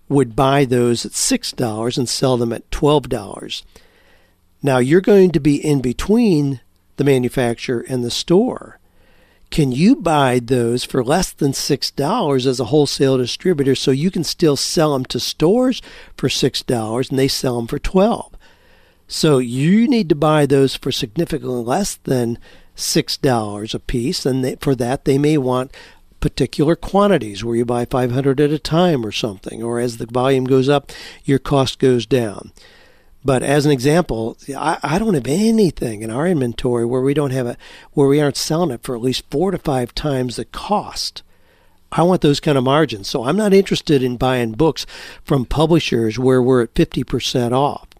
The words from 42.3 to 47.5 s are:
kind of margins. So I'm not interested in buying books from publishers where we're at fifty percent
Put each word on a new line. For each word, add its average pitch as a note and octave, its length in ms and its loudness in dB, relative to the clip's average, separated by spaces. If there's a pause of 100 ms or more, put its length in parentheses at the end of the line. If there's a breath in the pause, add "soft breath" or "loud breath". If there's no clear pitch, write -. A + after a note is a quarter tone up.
kind D3 180 2
of B2+ 60 0
margins. C3 440 0
So B2+ 160 -4
I'm C#3+ 120 0
not G#3 160 2
interested E3+ 500 2
in B2 140 -2
buying B2 360 0
books C#3+ 340 0 (360 loud breath)
from C#3 220 0
publishers B2 720 0
where B2+ 240 4
we're B2+ 200 4
at A2+ 120 -6
fifty D3+ 300 0
percent A#2+ 480 -2